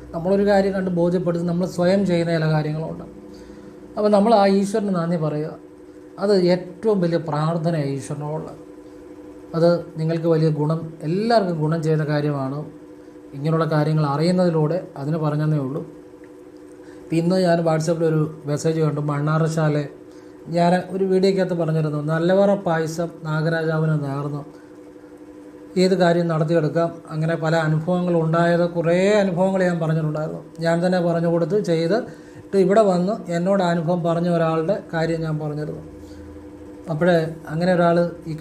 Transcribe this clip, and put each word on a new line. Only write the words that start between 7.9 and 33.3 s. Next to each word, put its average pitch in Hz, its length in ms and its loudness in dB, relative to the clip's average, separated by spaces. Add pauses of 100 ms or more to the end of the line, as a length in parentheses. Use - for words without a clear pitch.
അത് 170 240 4 (180)
നിങ്ങൾക്ക് 160 300 -2
വലിയ 160 220 4
ഗുണം, 156 520 -2
എല്ലാവർക്കും 185 580 0
ഗുണം 156 240 0
ചെയ്യുന്ന 156 220 0
കാര്യമാണ്. 147 600 -2 (680)
ഇങ്ങനെയുള്ള 160 320 0
കാര്യങ്ങൾ 156 400 2
അറിയുന്നതിലൂടെ 160 840 2 (100)
അതിന് 147 200 -4
പറഞ്ഞതേ 151 400 0
ഉള്ളൂ. 139 240 -4
ഇപ്പം - 1400 -12
ഇന്ന് 170 180 2
ഞാൻ 170 240 4
WhatsApp-ൽ 165 460 0
ഒരു 156 400 0
മെസ്സേജ് 160 360 0
കണ്ടു, 147 200 0
മണ്ണാറശാല, 151 840 0 (640)
ഞാൻ 175 420 2
ഒരു 190 140 -2
വീഡിയോയ്ക്കകത്ത് 185 500 2
പറഞ്ഞിരുന്നു, 156 500 0
നല്ലവറ 175 500 2
പായസം 160 560 -2 (140)
നാഗരാജാവിന് 160 800 0
നേർന്നു 143 420 -6 (1300)
ഏത് 185 200 2
കാര്യം 170 300 2
നടത്തിയെടുക്കാം. 165 680 0 (140)
അങ്ങനെ 160 260 -2
പല 156 200 0
അനുഭവങ്ങൾ 165 680 0
ഉണ്ടായത്, 170 480 2
കുറേ 175 400 2
അനുഭവങ്ങൾ 190 540 2
ഞാൻ 175 160 0
പറഞ്ഞിട്ടുണ്ടായിരുന്നു. 156 640 -2 (160)
ഞാൻ 165 260 0
തന്നെ 180 160 2
പറഞ്ഞു 170 260 0
കൊടുത്ത് 170 360 0
ചെയ്ത് 165 340 0
ഇട്ട് - 600 -6
ഇവിടെ 196 240 6
വന്ന് 185 500 0